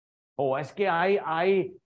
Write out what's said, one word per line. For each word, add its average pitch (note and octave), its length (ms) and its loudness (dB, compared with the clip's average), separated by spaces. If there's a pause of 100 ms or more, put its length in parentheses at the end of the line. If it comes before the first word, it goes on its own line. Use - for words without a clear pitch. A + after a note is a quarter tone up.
(360)
O C3+ 200 0
es D3 160 -6
que G3 160 -2
hay, F3+ 380 2
hay, F3+ 500 0 (100)